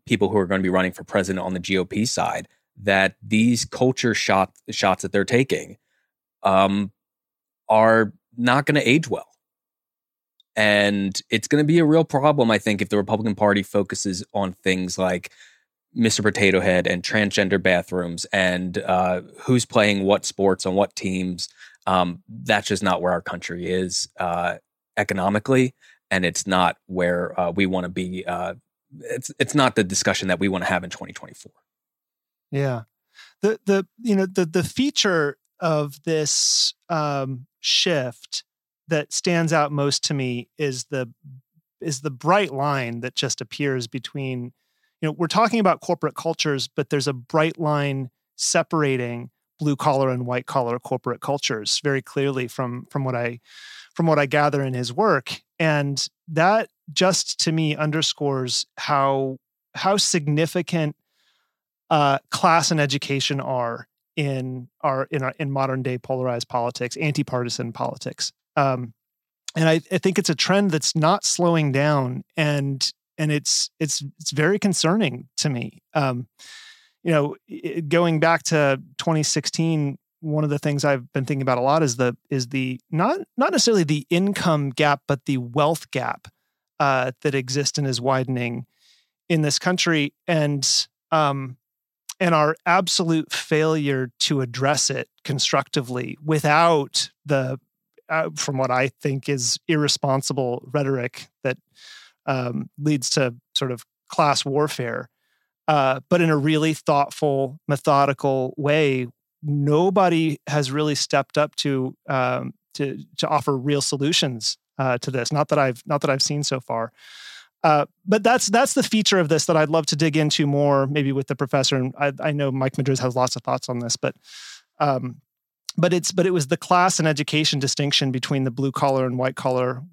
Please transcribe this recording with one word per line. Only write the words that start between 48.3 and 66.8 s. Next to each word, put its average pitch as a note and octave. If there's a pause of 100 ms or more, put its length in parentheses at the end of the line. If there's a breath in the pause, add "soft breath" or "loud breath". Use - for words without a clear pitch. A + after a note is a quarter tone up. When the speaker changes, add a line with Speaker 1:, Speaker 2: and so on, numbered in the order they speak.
Speaker 2:
separating B2+ (300)
blue D3
collar C3+
and B2
white B2
collar A#2+
corporate A#2+
cultures B2
very C#3
clearly C3+
from, B2
from C#3
what B2+
I, A#2+ (520 loud breath)
from E3
what D#3
I C#3+
gather D3
in C3
his B2
work. F3 (180)
And D3 (220)
that F3 (240)
just -
to E3
me D#3+
underscores C#3+ (120)
how, C#3 (380)
how G3
significant, D#3 (920)
uh, C#3+ (120)
class E3
and D#3
education C#3
are B2 (280)
in C3 (140)
our, C3+
in C#3
our, C3
in C#3+
modern C3+
day B2+
polarized B2+
politics, A#2+